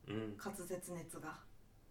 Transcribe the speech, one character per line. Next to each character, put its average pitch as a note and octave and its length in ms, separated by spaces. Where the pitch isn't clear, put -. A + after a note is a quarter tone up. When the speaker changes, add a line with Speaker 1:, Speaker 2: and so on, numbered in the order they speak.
Speaker 1:
う G2+ 60
ん。 G#2+ 240
Speaker 2:
滑 G3+ 200
舌 F3+ 360
熱 E3+ 280
が。 D3+ 200